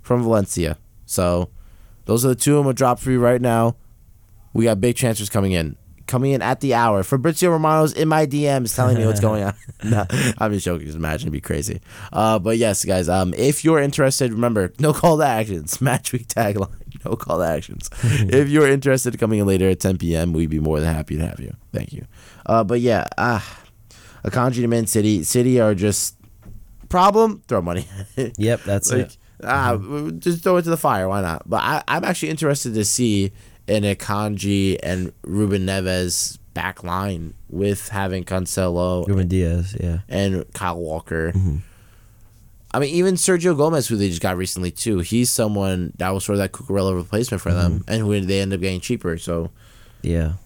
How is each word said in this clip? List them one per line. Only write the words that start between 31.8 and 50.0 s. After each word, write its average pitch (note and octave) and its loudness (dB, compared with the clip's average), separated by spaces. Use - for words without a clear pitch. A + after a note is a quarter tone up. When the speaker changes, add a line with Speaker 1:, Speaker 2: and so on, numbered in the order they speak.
Speaker 1:
I'm E3 -2
actually D#3 -2
interested C#3+ -2
to G#2+ 2
see G2+ 0
an G#2 2
Akanji G2+ 0
and F#2 -4
Ruben G2 0
Neves F#2 -2
back F2 -8
line F2 -6
with G2 -2
having F#2+ -4
Cancelo F2+ -2
Speaker 2:
Ruben F#2+ 2
Diaz, F2 0
yeah. E2+ -2
Speaker 1:
and F#2+ -2
Kyle F2 -4
Walker. E2 -4
Speaker 2:
Mm-hmm. F2+ 0
Speaker 1:
I B2 -2
mean, C#3 0
even F3+ 2
Sergio F3 2
Gomez, D3 2
who A#2 0
they G2+ 2
just E2 -4
got F#2 -2
recently F2+ -4
too, G#2 -2
he's A#2 0
someone G2 0
that F2+ -2
was F#2+ -4
sort G#2 -2
of G2+ 2
that F#2+ -2
Cucurella F#2+ -2
replacement G2+ -4
for F#2 0
them, F2 2
Speaker 2:
Mm-hmm. - -10
Speaker 1:
and A2 0
who G#2 0
they F#2+ 0
end G2 -2
up F#2 -2
getting F#2 -2
cheaper. - -4
So E2+ -4